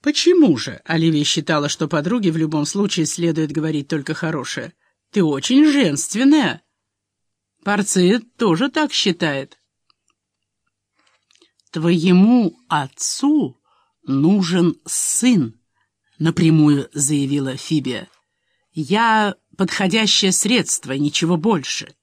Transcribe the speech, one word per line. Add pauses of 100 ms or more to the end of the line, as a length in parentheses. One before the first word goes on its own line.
"Почему
же?"
Оливия
считала,
что
подруге
в
любом
случае
следует
говорить
только
хорошее. (380)
"Ты
очень
женственная". (1000)
Порция (140)
тоже
так
считает. (2250)
"Твоему (120)
отцу (440)
нужен (100)
сын", (580)
напрямую
заявила
Фиби. (640)
"Я (220)
подходящее
средство,
ничего
больше".